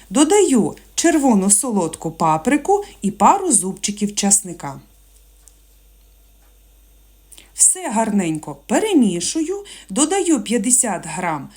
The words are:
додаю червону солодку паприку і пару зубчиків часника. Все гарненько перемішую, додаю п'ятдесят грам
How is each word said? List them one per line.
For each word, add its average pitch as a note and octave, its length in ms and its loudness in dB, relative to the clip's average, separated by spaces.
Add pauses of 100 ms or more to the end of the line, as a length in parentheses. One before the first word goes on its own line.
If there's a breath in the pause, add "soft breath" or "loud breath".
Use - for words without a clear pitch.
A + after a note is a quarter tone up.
(100)
додаю C4+ 680 2 (180)
червону C4+ 560 2
солодку F#3+ 600 -2
паприку B3+ 760 0 (180 loud breath)
і G3 80 -2
пару E4+ 420 2
зубчиків G3+ 600 -4
часника. E3+ 680 -2 (2750 loud breath)
Все F4+ 360 0
гарненько F#3+ 680 -2 (100)
перемішую, D#4 1000 0 (260 loud breath)
додаю D#4 520 0
п'ятдесят A3 640 -2
грам D#3 500 -6